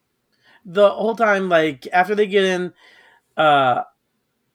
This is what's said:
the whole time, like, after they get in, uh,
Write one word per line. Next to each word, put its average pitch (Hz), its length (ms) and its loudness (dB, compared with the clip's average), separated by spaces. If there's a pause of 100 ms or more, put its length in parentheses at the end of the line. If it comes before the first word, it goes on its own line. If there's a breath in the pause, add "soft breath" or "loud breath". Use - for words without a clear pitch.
(640 soft breath)
the 196 240 4
whole 214 260 -4
time, 196 340 0
like, 160 420 -2
after 180 240 0
they 208 120 0
get 196 160 0
in, 180 300 -4 (640 soft breath)
uh, 143 460 2 (720)